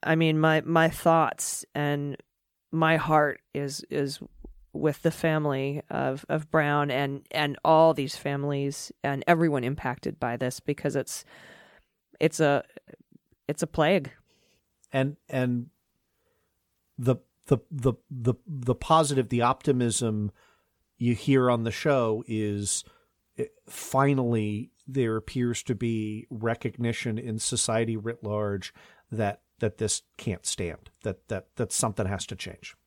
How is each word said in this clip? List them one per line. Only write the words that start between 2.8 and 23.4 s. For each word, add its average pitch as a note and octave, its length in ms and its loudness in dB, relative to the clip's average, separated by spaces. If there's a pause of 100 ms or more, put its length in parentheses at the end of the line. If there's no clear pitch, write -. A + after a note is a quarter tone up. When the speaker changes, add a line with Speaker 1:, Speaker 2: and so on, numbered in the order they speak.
Speaker 1:
heart D3+ 440 2 (100)
is, C#3+ 380 -6
is C#3+ 300 -4 (540)
with D3+ 280 -2
the E3 80 2
family D3 800 -2
of, C3+ 400 -4
of D#3 220 -4
Brown D3 400 2
and, C#3 400 -2
and D3 340 -2
all D#3+ 300 8
these C#3 200 -4
families C#3 760 -4 (120)
and C#3 220 -2
everyone D#3+ 380 4
impacted B2+ 560 -4
by A#2+ 180 -4
this, B2+ 220 -4
because - 360 -2
it's, - 300 -4 (920)
it's D#3 200 0
a, C#3+ 240 4 (840)
it's - 160 -4
a D3+ 40 -4
plague. D#3 440 2 (840)
Speaker 2:
And, C#3 240 0 (100)
and B2 440 -2 (1300)
the, B2 160 2 (320)
the, C#3 100 4 (140)
the, B2+ 220 0 (180)
the, B2 240 0 (100)
the B2+ 300 -2
positive, C#3+ 540 2
the A#2 120 2
optimism A#2 880 0 (680)
you A#2+ 160 2
hear C3 340 4
on A#2+ 140 2
the A2+ 80 -2
show A#2+ 560 0
is, G#2 560 -2 (520)
it, - 160 -6 (160)